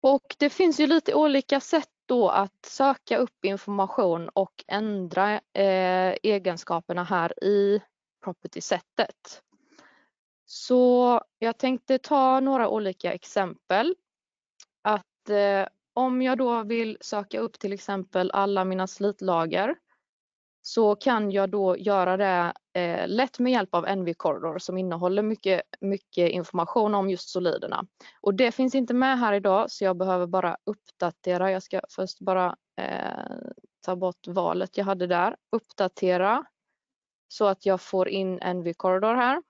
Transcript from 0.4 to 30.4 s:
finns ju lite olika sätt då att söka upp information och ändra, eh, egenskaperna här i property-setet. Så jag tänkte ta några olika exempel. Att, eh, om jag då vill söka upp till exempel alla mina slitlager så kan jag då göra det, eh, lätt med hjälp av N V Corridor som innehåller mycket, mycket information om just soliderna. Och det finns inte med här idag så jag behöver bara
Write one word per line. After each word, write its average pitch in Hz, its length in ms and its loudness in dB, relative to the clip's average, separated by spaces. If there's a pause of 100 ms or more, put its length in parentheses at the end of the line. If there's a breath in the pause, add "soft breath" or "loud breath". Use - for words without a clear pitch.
finns 330 300 2
ju 302 60 6
lite 311 280 2
olika 277 460 2
sätt - 300 -2 (160)
då 240 220 2
att - 380 -2
söka 269 520 0
upp - 260 -4
information 196 840 -2
och - 380 -4
ändra, 202 680 -2
eh, 185 880 0
egenskaperna 180 840 -2
här 170 400 -2
i 202 380 2 (420)
property-setet. - 1200 -6 (1000 soft breath)
Så 247 760 4 (180)
jag 226 200 -2
tänkte 262 400 0
ta 262 420 4
några 269 280 2
olika 190 440 -4
exempel. 196 840 -2 (840)
Att, - 480 -4
eh, 202 360 2 (280)
om 254 280 0
jag 254 160 0
då 240 240 0
vill 220 380 -4
söka 208 400 -8
upp 226 180 -8
till 196 140 -6
exempel 190 580 -4
alla 196 340 0
mina 185 220 -2
slitlager 185 920 -2 (840)
så 208 340 2
kan 214 340 0
jag 196 200 0
då 190 260 0
göra 190 400 2
det, 180 360 0 (280)
eh, 175 280 -2
lätt 247 300 -2
med 247 140 2
hjälp 202 220 0
av 170 120 0
N 190 180 -2
V 170 100 -4
Corridor 165 440 -4
som 185 200 -8
innehåller 185 440 -2
mycket, 196 400 0 (180)
mycket 196 500 0
information 180 640 0
om 196 160 0
just 180 180 -6
soliderna. - 580 -4 (340 loud breath)
Och 202 140 0
det 233 180 2
finns 262 220 0
inte 247 200 0
med 262 240 2
här 226 140 2
idag 202 380 2
så - 140 -8
jag 185 120 2
behöver 180 300 0
bara 180 380 -2